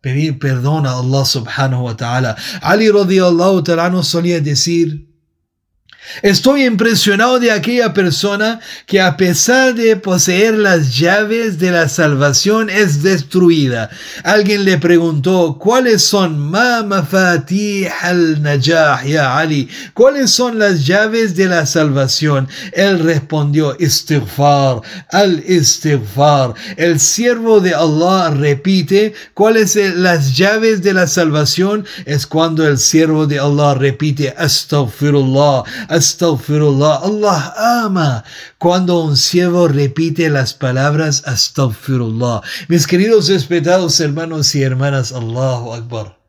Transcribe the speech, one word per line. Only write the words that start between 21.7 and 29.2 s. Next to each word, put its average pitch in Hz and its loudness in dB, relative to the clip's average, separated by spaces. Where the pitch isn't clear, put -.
Él 196 0
respondió: 151 0
"Istighfar, 139 0
al 180 2
istighfar". 143 0
El 160 2
siervo 226 2
de 180 2
Allah 165 2
repite: 160 0